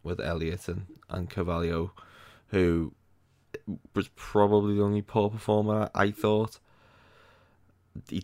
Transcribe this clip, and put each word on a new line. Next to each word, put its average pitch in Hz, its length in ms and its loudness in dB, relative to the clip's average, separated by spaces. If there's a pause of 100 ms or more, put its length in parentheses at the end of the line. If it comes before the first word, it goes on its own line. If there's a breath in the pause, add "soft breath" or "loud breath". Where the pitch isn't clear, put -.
with 87 180 -6
Elliott 82 480 -4
and, 92 160 -6 (240)
and 90 220 -6
Carvalho, 85 600 -2 (560 soft breath)
who 85 440 2 (1040)
was 98 200 -2
probably 104 640 4
the 101 80 2
only 104 180 0
poor 104 280 0
performer, 107 640 0
I 101 160 2
thought. 107 480 0 (1500 soft breath)
He, 90 140 -6